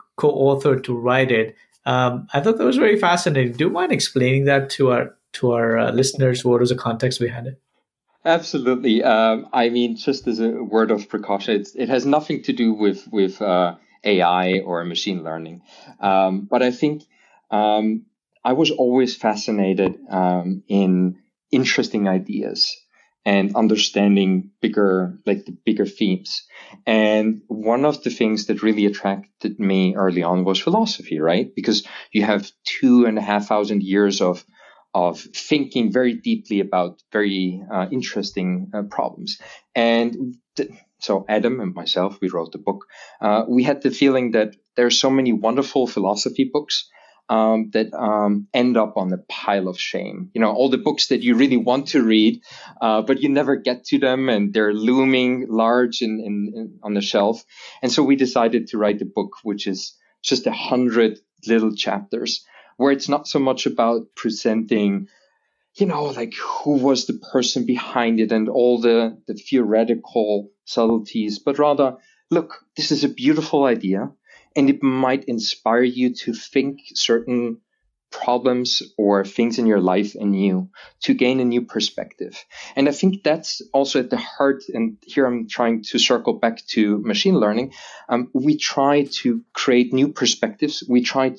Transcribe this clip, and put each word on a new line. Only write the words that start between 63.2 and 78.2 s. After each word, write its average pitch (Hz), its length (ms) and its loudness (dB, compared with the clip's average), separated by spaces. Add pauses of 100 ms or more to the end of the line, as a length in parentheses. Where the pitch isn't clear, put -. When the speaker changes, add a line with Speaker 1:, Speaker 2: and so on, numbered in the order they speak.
Speaker 2:
so 151 120 -2
much 131 260 0
about 117 380 0 (120)
presenting, 107 920 -2 (720)
you 202 100 2
know, 151 160 -2
like, 131 320 -8
who - 380 -2
was 131 340 2
the 113 120 -4 (120)
person 123 340 0
behind 117 540 0
it 107 120 0
and 110 180 0
all 123 300 2
the, 117 480 2
the 110 60 -8
theoretical 110 1200 0 (140)
subtleties, 110 720 -2
but 143 180 -2
rather, 147 400 2 (320)
look, - 300 -2 (180)
this - 140 -4
is 139 120 0
a 139 60 2
beautiful 143 560 0
idea, 110 460 -2 (460)
and 139 120 4
it 135 120 0
might 131 440 0
inspire 117 580 0
you 123 320 0
to - 180 -6
think 139 460 -4 (140)
certain 117 640 -2 (520)
problems 123 720 -2 (160)